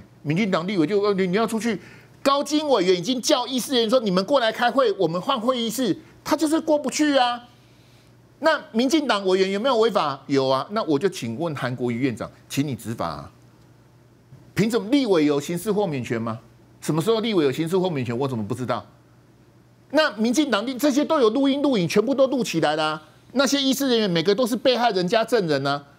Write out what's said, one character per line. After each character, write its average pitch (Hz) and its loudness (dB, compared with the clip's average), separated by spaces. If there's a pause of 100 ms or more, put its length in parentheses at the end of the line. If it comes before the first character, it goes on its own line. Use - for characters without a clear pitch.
(200)
民 147 -4
进 208 0
党 175 -2
立 208 -4
委 156 2
就， 202 0
呃， 208 0
你， 190 -2
你 175 -4
要 220 0
出 226 -4
去。 214 -4 (420)
高 285 0
金 302 -2
委 220 4
员 185 4
已 175 0
经 247 -2
叫 254 2
议 254 -4
事 269 -6
人 240 2
员 226 0
说 262 4
：“你 202 0
们 185 2
过 285 2
来 226 2
开 240 0
会， 247 2
我 175 2
们 165 -4
换 254 -4
会 247 -2
议 226 -4
室。” 220 -2 (240)
他 - -2
就 302 0
是 302 0
过 302 2
不 277 -6
去 294 2
啊。 240 0 (960)
那 294 2 (100)
民 233 2
进 285 2
党 202 0
委 185 4
员 190 2
有 196 -2
没 254 0
有 240 2
违 220 4
法？ 156 -2
有 139 2
啊。 135 0
那 214 -2
我 151 2
就 190 0
请 117 -8
问 156 -4
韩 127 -4
国 123 -2
瑜 117 -4
院 131 -2
长， 95 -10 (200)
请 143 -2
你 131 -4
执 107 -8
法 98 -6
啊。 73 -12 (1200)
凭 214 0
什 233 0
么 196 -6
立 277 2
委 175 4
有 143 2
刑 170 -4
事 202 -4
豁 202 0
免 139 -4
权 117 -4
吗？ 113 -6 (420)
什 151 -2
么 160 0
时 156 0
候 226 2
立 220 -2
委 180 2
有 139 2
刑 147 -4
事 175 0
豁 185 0
免 139 -4
权？ 117 -4
我 139 -2
怎 131 -6
么 107 -4
不 110 -6
知 120 -8
道？ 110 -4 (1080)
那 294 2
民 226 0
进 285 0
党 208 -2
立-， 262 -4
这 285 2
些 277 2
都 311 2
有 220 6
录 269 2
音 277 0
录 269 2
影， 175 0
全 208 2
部 269 0
都 269 4
录 247 0
起 165 -4
来 151 2
了 156 0
啊。 156 -4 (300)
那 269 2
些 277 0
医 269 2
师 269 -2
人 233 2
员 214 0
每 170 0
个 202 4
都 254 2
是 233 0
被 247 2
害 233 2
人 180 0
家 220 2
证 226 0
人 139 0
啊， 143 -2 (140)